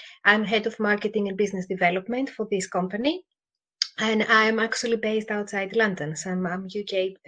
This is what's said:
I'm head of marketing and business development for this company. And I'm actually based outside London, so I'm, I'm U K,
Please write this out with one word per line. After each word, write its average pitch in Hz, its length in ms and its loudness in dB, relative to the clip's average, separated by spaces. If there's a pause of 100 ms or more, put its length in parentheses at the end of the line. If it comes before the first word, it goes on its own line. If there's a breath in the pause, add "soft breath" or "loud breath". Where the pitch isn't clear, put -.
(240 loud breath)
I'm 214 180 6
head 214 240 0
of 220 140 -4
marketing 208 480 0
and 190 80 -6
business 196 300 0
development 190 640 0
for 220 220 -6
this 190 160 -2
company. 208 560 -2 (720)
And 220 280 2
I'm 220 340 6
actually 226 380 0
based 220 340 -2
outside 202 460 -4
London, 170 400 0
so 185 160 -6
I'm, 180 160 0
I'm 190 200 -6
U 208 140 -6
K, 190 320 -2 (140)